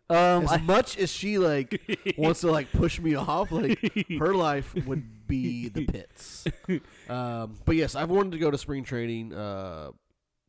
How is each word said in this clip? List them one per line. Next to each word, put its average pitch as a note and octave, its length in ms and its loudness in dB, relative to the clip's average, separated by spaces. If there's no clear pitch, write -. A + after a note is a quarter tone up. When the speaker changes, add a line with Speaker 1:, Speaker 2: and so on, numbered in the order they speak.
Speaker 1:
Um, F3 360 6
Speaker 2:
As C#3+ 80 4
Speaker 1:
I E3+ 60 4
Speaker 2:
much F#3 380 4
as F#3 140 0
she, G#3 260 -2
like, D#3 440 2
Speaker 1:
<laughs> - 40 -6
Speaker 2:
wants D#3 240 2
to, F3 100 2
like, D3+ 200 0
push - 260 2
me D#3+ 180 0
off, D#3 360 -2
like, E3+ 260 0
Speaker 1:
<laughs> D#3+ 120 -6
Speaker 2:
her E3+ 140 2
life D3 400 0
would C3 420 -8
be B2 400 -2
the A#2 180 -6
pits. - 600 -8
Speaker 1:
<laughs> - 420 -6
Speaker 2:
Um, A#2 560 -6
but E3 100 4
yes, D#3 200 0
I've D#3 140 -4
wanted F#3+ 240 2
to E3 40 -8
go D#3 140 2
to C#3+ 60 -2
spring C#3 280 -8
training, A#2 480 -6
uh, F#2+ 560 -10